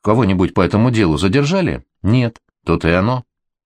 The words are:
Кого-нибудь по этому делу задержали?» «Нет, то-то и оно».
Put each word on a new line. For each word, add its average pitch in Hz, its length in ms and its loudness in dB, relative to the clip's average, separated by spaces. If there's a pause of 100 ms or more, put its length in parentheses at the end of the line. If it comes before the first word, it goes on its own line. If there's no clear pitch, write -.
Кого-нибудь 98 500 0
по - 80 0
этому 107 300 2
делу 98 260 0
задержали?» 127 680 -2 (180)
«Нет, 117 400 -2 (240)
то-то 82 220 0
и 82 40 2
оно». 110 320 -2 (420)